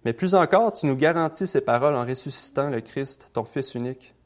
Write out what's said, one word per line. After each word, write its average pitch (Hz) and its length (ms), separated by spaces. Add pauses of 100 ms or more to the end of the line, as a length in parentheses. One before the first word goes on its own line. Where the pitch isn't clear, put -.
Mais 117 80
plus 185 240
encore, 190 360
tu - 140
nous 135 100
garantis 165 520
ces 139 120
paroles 131 360
en 120 100
ressuscitant 139 640
le 117 100
Christ, - 520
ton 113 120
Fils - 300
unique. 123 400 (120)